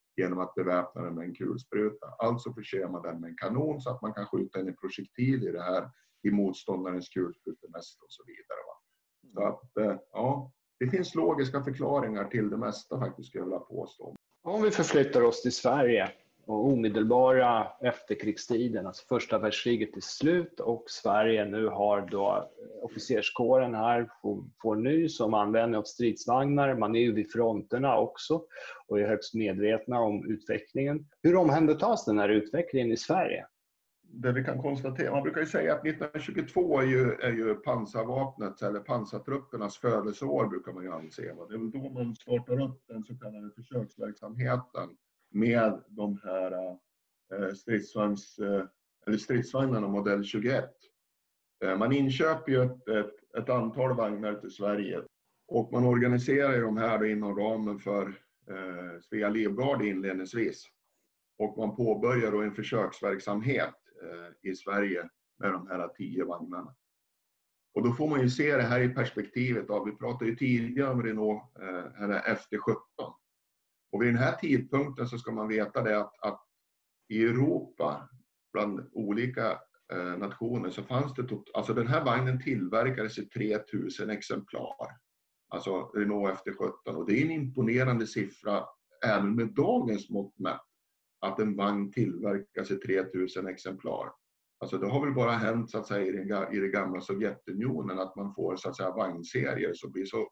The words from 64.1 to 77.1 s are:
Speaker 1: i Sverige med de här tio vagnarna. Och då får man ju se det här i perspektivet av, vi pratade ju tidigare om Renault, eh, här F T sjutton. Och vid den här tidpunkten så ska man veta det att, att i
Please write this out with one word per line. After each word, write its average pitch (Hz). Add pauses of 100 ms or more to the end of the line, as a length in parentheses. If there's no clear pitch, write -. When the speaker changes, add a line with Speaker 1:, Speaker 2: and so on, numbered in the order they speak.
Speaker 1:
i 92
Sverige 98 (300)
med 98
de 90
här 90
tio 87
vagnarna. 87 (960)
Och 107
då 120
får 156
man 143
ju 123
se 147
det 123
här 123
i 123
perspektivet 120
av, 104
vi 104
pratade 117
ju 117
tidigare 127
om 120
Renault, 107 (180)
eh, 90
här 101
F 110
T 107
sjutton. - (800)
Och 104
vid 120
den 120
här 147
tidpunkten 135
så 120
ska 113
man 110
veta 107
det 104
att, -
att 101 (680)
i 110